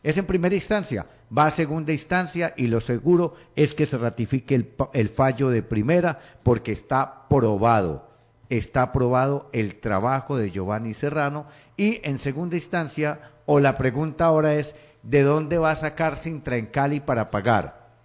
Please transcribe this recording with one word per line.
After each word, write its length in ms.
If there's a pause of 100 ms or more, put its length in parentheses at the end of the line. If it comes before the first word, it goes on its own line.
Es 140
en 80
primera 300
instancia, 520 (300)
va 100
a 40
segunda 420
instancia 640
y 100
lo 140
seguro 540 (200)
es 200
que 120
se 120
ratifique 560
el 120
pa-, 280
el 140
fallo 420
de 120
primera 560 (240)
porque 300
está 560
probado, 800 (400)
está 440
probado 600
el 240
trabajo 600
de 140
Giovanni 440
Serrano 520 (300)
y 260
en 160
segunda 380
instancia, 640 (260)
o 140
la 160
pregunta 480
ahora 300
es, 200 (280)
¿de 200
dónde 360
va 140
a 40
sacar 400
Sintra 400
en 100
Cali 340
para 300
pagar? 600 (140)